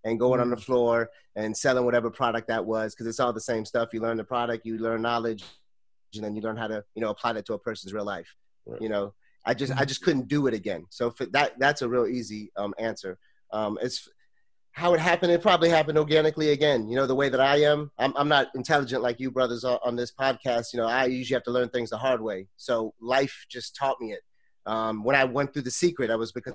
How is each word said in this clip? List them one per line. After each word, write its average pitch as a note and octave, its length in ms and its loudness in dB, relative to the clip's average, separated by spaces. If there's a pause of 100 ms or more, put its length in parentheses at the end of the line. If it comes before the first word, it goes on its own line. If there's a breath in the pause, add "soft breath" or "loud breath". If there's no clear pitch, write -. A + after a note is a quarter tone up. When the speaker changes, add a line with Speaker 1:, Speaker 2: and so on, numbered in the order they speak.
Speaker 1:
and A2+ 160 -2
going B2+ 180 4
on A#2+ 120 2
the B2 60 0
Speaker 2:
Mm. A2 60 -14
Speaker 1:
floor A#2 480 2 (240 soft breath)
and A2 220 -4
selling B2+ 280 2
whatever A#2+ 260 2
product A#2 360 -2
that A2+ 180 -2
was, A2 300 -2
'cause A2+ 140 -8
it's A2+ 100 -8
all B2 140 2
the A2 80 -6
same A2+ 240 -4
stuff. A#2 280 -2
You A2 80 -6
learn A2+ 160 -2
the A2 80 -6
product, A#2+ 400 -4
you A2+ 140 -6
learn A2+ 240 -2
knowledge, A#2 420 -2 (680)
and G#2+ 80 -10
then G#2+ 140 -6
you A2 60 -8
learn A2 140 -6
how A2+ 120 -6
to, G#2+ 160 -6 (100)
you A2+ 80 -6
know, A2 80 -2
apply A#2 220 -4
that G#2+ 140 -6
to A2+ 80 -4
a G#2 40 -6
person's G2+ 340 -10
real G#2 120 -6
life. F#2+ 280 -8 (340)
Speaker 3:
Right. A1+ 140 -12
Speaker 1:
You A2 80 -4
know, G2+ 260 -4 (300)
I B2 100 0
just, C3 180 -4
I C3 40 -2
Speaker 2:
Mm-hmm. C3+ 100 2
Speaker 1:
just - 160 -8
couldn't C#3 260 2
do C#3+ 180 0
it A#2+ 80 2
again. F#2 360 -6
So A#2+ 200 -2
for B2 160 -6
that, C3+ 320 0
that's C#3 240 2
a B2 60 -2
real A#2+ 180 2
easy, G#2+ 500 -6
um, G#2 220 -4
answer. G2+ 400 -6 (320)
Um, G#2+ 320 -4
it's - 260 -6 (640)
how F3 220 2
it D#3+ 60 4
happened. F3 320 4
It E3+ 100 4
probably E3+ 260 6
happened D#3 300 4
organically D#3 520 4
again. C#3 380 4
You A#2 80 -2
know, C3+ 100 4
the B2+ 80 2
way C#3 140 2
that B2+ 120 2
I C#3+ 220 6
am, D3 360 4
I'm, C3 180 2
I'm C#3+ 120 2
not C#3+ 260 4
intelligent C3 480 0
like A#2+ 160 -2
you C3 140 -4
brothers A#2+ 320 0
on, B2 180 0
on A#2+ 140 -2
this A#2+ 160 -4
podcast. B2 600 -2
You B2 60 -4
know, A2+ 80 0
I B2+ 200 2
usually B2+ 280 -2
have A#2+ 100 -2
to B2 60 -6
learn B2 200 0
things A#2+ 200 -4
the A2 80 -6
hard B2+ 220 0
way. G2 360 -6
So A2 440 -4
life C3 480 -2
just - 260 -14
taught C3+ 260 -2
me A2 120 -8
it. F#2+ 80 -10 (460)
Um, A2 360 -2
when C3 140 2
I C3+ 80 6
went C3+ 280 -2
through C#3+ 100 -6
The B2 80 -6
Secret, C3 400 0
I A2+ 60 2
was A2+ 140 -4
because B2 240 -10